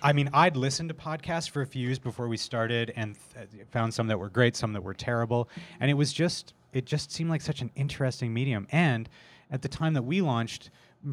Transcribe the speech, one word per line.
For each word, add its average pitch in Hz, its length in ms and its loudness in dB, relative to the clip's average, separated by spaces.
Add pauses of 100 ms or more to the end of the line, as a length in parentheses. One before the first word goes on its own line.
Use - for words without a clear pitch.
I 143 100 6
mean, 143 220 4
I'd 165 200 6
listened 135 360 0
to 156 40 -8
podcasts 160 540 -6
for 143 140 -4
a 131 40 -2
few 131 160 -6
years 127 160 0
before 120 300 -6
we 113 80 -2
started 113 580 0
and 110 220 -6 (180)
th-, 104 360 -18
found 113 240 0
some 113 140 0
that 107 100 2
were 98 100 -6
great, 117 260 6
some 110 200 -4
that 101 80 -6
were 95 100 -6
terrible. 117 560 0 (320)
And 135 100 4
it 147 40 4
was 143 180 2
just, - 400 -2 (220)
it 131 100 -2
just - 260 -4
seemed 165 200 -4
like 160 100 0
such 147 220 -4
an 120 120 -4
interesting 131 600 -2
medium. 117 360 0
And 139 380 2 (420)
at 135 120 -6
the 135 60 -4
time 160 260 0
that 135 80 2
we 151 180 0
launched, 120 480 -2 (440)